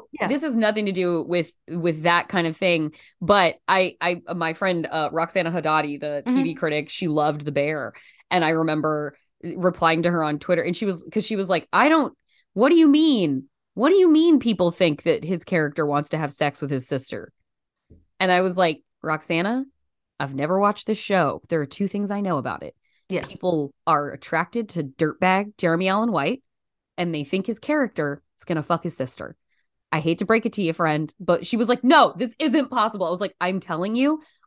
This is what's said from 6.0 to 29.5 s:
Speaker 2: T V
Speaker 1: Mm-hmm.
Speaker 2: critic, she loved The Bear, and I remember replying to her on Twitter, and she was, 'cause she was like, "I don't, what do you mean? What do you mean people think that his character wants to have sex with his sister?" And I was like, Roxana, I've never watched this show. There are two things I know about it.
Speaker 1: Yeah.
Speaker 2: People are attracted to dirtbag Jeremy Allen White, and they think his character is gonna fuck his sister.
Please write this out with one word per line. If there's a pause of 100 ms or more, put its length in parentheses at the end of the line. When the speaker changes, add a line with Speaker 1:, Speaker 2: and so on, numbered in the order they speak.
Speaker 2:
T
V (100)
Speaker 1:
Mm-hmm.
Speaker 2:
critic,
she
loved
The
Bear, (360)
and
I
remember (260)
replying
to
her
on
Twitter,
and
she
was,
'cause
she
was
like,
"I
don't, (380)
what
do
you
mean? (240)
What
do
you
mean
people
think
that
his
character
wants
to
have
sex
with
his
sister?" (880)
And
I
was
like, (200)
Roxana, (560)
I've
never
watched
this
show.
There
are
two
things
I
know
about
it. (340)
Speaker 1:
Yeah.
Speaker 2:
People (120)
are
attracted
to
dirtbag
Jeremy
Allen
White, (540)
and
they
think
his
character (160)
is
gonna
fuck
his
sister. (560)